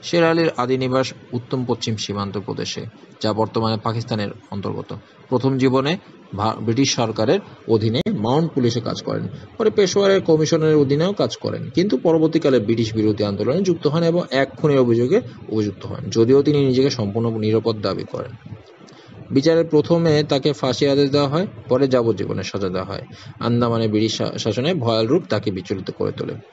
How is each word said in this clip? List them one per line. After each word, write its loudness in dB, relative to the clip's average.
শের 0
আলীর 2
আদি 0
নিবাস -2
উত্তম -4
পশ্চিম -2
সীমান্ত -6
প্রদেশে, -8
যা 0
বর্তমানে 0
পাকিস্তানের -4
অন্তর্গত। -8
প্রথম 0
জীবনে 2
ভা-, -2
ব্রিটিশ 0
সরকারের 0
অধীনে 2
মাউন্ট 0
পুলিশে 0
কাজ -8
করেন। -6
পরে 2
পেশোয়ারের 2
কমিশনের 4
অধীনেও 2
কাজ -2
করেন, -6
কিন্তু 0
পরবর্তীকালে 4
ব্রিটিশ -2
বিরোধী 2
আন্দোলনে 0
যুক্ত 0
হন 0
এবং 2
এক 2
খুনের 2
অভিযোগে 2
অভিযুক্ত -2
হন, -8
যদিও 4
তিনি 2
নিজেকে 4
সম্পূর্ণ -2
নিরাপদ 0
দাবি -4
করেন। -10
বিচারের 4
প্রথমে 4
তাকে 0
ফাঁসি 0
আদেশ 2
দেওয়া 2
হয়, -2
পরে 4
যাবজ্জীবনের 0
সাজা -4
দেওয়া -6
হয়। -10
আন্দামানে 0
ব্রিটিশ 0
শা-, -4
শাসনে -2
ভয়াল 0
রূপ 2
তাকে -2
বিচলিত -6
করে -4
তোলে। -8